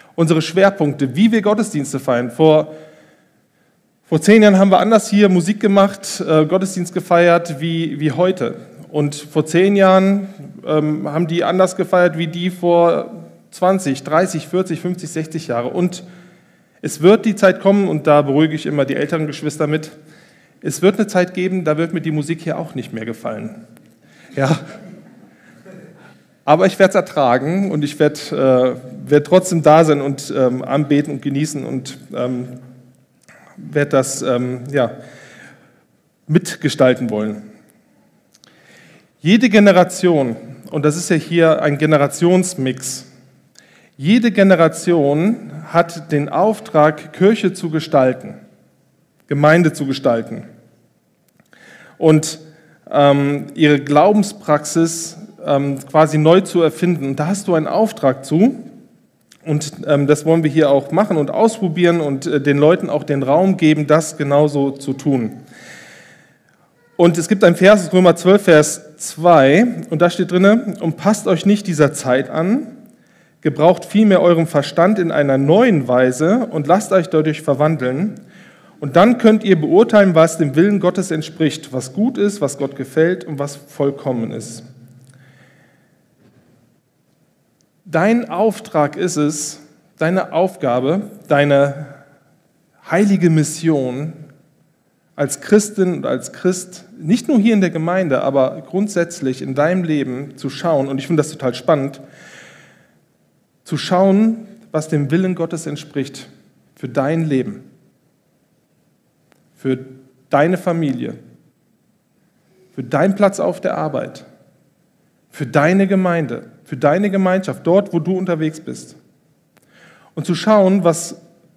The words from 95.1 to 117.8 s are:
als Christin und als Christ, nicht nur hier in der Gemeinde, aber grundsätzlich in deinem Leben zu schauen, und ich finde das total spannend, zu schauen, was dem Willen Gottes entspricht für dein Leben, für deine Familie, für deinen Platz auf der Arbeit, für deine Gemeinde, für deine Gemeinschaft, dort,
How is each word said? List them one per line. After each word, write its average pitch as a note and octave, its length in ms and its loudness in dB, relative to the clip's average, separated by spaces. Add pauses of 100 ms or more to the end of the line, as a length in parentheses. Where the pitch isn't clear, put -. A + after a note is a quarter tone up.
als C#3+ 220 -6
Christin G3+ 540 0
und C#3 120 -8
als C3 280 -6
Christ, - 500 -6 (140)
nicht E3+ 320 -2
nur C4 100 4
hier A3 140 2
in G3+ 80 2
der F3 80 0
Gemeinde, E3+ 520 -2
aber C3+ 460 -2
grundsätzlich E3+ 720 -4
in C3 140 -8
deinem E3+ 300 0
Leben C#3 500 -4
zu C#3 140 -10
schauen, C#3 400 -2
und C3+ 80 -6
ich C3+ 100 -8
finde D#3 140 0
das D3 100 -2
total B2+ 220 -6
spannend, C#3 480 -4 (1600)
zu D#3+ 140 -8
schauen, G3 640 2 (340)
was D#3 160 -4
dem C#3+ 220 -2
Willen F#3 240 0
Gottes E3 320 -8
entspricht - 600 -10 (480)
für B2+ 140 -14
dein C#3+ 400 -2
Leben, A#2+ 340 -4 (1900)
für C3 220 -4 (520)
deine D#3+ 280 0
Familie, D3 560 -4 (1600)
für C3+ 100 -12
deinen D3 320 0
Platz G3 240 0
auf - 220 -4
der - 160 -4
Arbeit, C#3+ 480 -8 (1040)
für - 160 -8
deine E3+ 420 2
Gemeinde, E3+ 600 -2 (180)
für D3+ 100 -12
deine D#3 340 0
Gemeinschaft, F#3 560 -2
dort, F#3+ 280 0